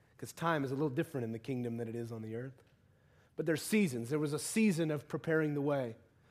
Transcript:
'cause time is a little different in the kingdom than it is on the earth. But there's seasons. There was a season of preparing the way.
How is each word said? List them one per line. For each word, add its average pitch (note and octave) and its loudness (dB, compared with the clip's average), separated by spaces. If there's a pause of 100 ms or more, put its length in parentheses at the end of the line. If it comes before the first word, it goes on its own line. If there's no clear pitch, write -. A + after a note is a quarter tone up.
(180)
'cause - -10
time D#3+ 2
is C3 -2
a C#3 -2
little D3 0
different C3 -2
in A2+ -4
the A2+ -6
kingdom A#2+ -4
than A#2 -4
it A2+ -6
is A#2 -6
on A2 -8
the A2 -8
earth. C3 -10 (720)
But D#3+ -2
there's D#3+ 2
seasons. B2+ 2
There D3 0
was D3+ 0
a D3+ -2
season E3+ 4
of D3+ -4
preparing D#3+ 0
the C#3+ 0
way. C#3 0 (360)